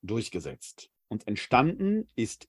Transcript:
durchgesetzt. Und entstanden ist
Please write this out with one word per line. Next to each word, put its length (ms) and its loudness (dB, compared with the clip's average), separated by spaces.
durchgesetzt. 880 -6
Und 180 -6
entstanden 880 2
ist 340 -4